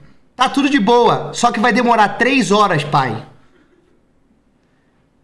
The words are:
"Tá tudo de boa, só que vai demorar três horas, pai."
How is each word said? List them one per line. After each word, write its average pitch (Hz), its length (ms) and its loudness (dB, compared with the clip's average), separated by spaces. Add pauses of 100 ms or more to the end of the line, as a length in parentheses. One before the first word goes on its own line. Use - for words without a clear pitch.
(360)
"Tá 254 140 -2
tudo 277 200 -2
de 277 100 0
boa, 214 540 2
só 240 180 0
que 226 80 -6
vai 240 140 0
demorar 233 360 2
três 247 420 -2
horas, 190 320 2
pai." 127 420 -4 (2000)